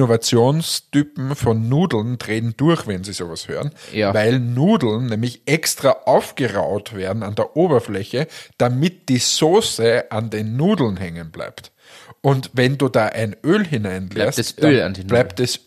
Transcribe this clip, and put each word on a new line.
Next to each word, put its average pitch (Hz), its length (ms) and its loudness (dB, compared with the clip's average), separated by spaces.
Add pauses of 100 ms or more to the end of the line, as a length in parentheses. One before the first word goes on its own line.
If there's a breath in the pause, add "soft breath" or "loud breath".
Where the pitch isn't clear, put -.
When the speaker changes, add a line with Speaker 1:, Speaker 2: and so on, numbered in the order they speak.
(380)
Speaker 1:
Innovationstypen 143 960 0
von 113 340 0
Nudeln 127 500 0
drehen 113 380 -4
durch, 156 300 0
wenn 92 180 -4
sie 101 80 -12
sowas 85 360 -10
hören, 120 240 -6 (200 loud breath)
Speaker 2:
Ja. 101 220 0
Speaker 1:
weil 113 240 2
Nudeln 127 680 2
nämlich 117 400 -4
extra - 440 0
aufgeraut 101 1040 0
werden 98 280 -4
an 104 120 -6
der - 220 -2
Oberfläche, 127 720 0 (300 loud breath)
damit 127 500 0
die 127 100 4
Soße 123 920 2
an 110 200 -4
den 107 260 -4
Nudeln 147 400 2
hängen 85 340 -10
bleibt. - 420 -14 (480 loud breath)
Und 135 320 0
wenn 127 260 2
du 135 100 2
da 113 180 2
ein 104 380 -4
Öl 196 200 2
hineinlässt, 98 500 -4
Speaker 2:
Bleibt 107 240 -2
das - 200 -6
Öl 151 200 4
Speaker 1:
dann 85 100 0
Speaker 2:
an 98 60 -4
den 92 120 -10
Speaker 1:
bleibt 120 320 0
Speaker 2:
Nudeln. 123 80 0
Speaker 1:
das - 200 -6